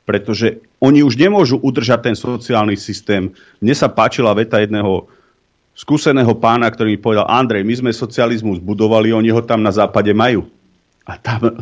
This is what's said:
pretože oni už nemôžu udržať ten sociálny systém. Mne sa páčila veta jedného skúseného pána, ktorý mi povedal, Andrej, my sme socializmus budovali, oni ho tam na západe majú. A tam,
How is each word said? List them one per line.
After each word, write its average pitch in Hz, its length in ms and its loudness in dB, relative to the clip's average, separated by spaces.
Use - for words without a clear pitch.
pretože 110 520 -2
oni 143 240 6
už 123 160 0
nemôžu 170 400 2
udržať 123 480 0
ten 110 80 -2
sociálny 113 560 -2
systém. 98 560 -4
Mne 113 160 2
sa - 80 0
páčila 113 480 0
veta 113 240 0
jedného 104 480 -2
skúseného 135 560 2
pána, 117 320 2
ktorý 107 320 -2
mi 104 40 -14
povedal, 107 280 0
Andrej, 113 320 0
my 110 160 -2
sme 127 160 -2
socializmus 113 640 -2
budovali, 107 560 0
oni 110 160 2
ho 113 160 2
tam 113 160 -2
na 107 80 2
západe 101 440 0
majú. 110 360 0
A - 120 -16
tam, 113 440 -4